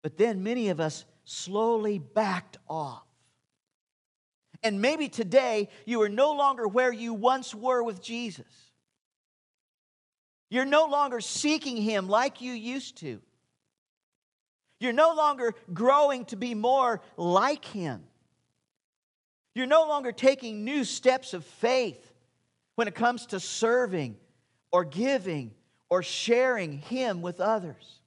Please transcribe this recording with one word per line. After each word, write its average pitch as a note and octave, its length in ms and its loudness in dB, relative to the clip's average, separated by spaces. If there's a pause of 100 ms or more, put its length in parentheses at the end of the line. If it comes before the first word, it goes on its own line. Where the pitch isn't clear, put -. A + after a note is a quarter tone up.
But D#3 140 -8
then G3+ 260 2
many A3+ 260 -2
of D#3+ 100 -2
us D#3 240 -4 (220)
slowly G#3+ 720 -2
backed F#3 600 -4 (100)
off. D3 400 -10 (1500)
And G3+ 200 0
maybe D4 280 2
today A3+ 600 2 (160)
you A3+ 180 0
are G#3 60 2
no C4+ 240 2
longer C4+ 340 0
where B3 260 2
you A#3 220 -8
once B3 400 0
were B3 260 0
with G#3 220 -6
Jesus. A3+ 420 -10 (2000)
You're B3+ 160 0
no D4+ 200 4
longer C#4 340 0
seeking C#4+ 580 -4
Him G#3 300 -2
like B3 320 2
you B3 140 -10
used A#3+ 440 -10
to. B2 220 -10 (1600)
You're A#3+ 140 -4
no D#4+ 220 6
longer C4+ 400 2 (180)
growing C4 520 4
to A3+ 100 -12
be A#3+ 180 -6
more A#3+ 480 2 (160)
like F#3+ 480 2
Him. C#3+ 380 -8 (1500)
You're B3 100 -2
no D#4 220 6
longer C#4+ 240 -2
taking B3 520 2
new C#4 200 -2
steps B3+ 500 0
of E3+ 100 -10
faith A#3 680 -2 (640)
when A3+ 120 0
it G3+ 60 -8
comes A#3+ 340 -2
to F#3+ 120 -6
serving F#3+ 760 0 (560)
or F3 140 4
giving F3 680 -2 (340)
or F3+ 140 2
sharing A#3 760 0
Him G#3+ 460 -4
with F3 160 -8
others. F#3+ 680 -4